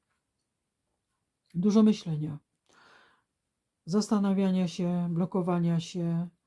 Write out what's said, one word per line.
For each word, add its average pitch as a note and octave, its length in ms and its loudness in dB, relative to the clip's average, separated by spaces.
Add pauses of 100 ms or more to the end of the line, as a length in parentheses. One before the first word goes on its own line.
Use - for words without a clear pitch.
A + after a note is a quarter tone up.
(1500)
Dużo G3+ 280 4
myślenia. D#3 560 0 (1500)
Zastanawiania G3 840 0
się, F3 420 -2
blokowania F3 680 0
się, E3+ 480 -4 (180)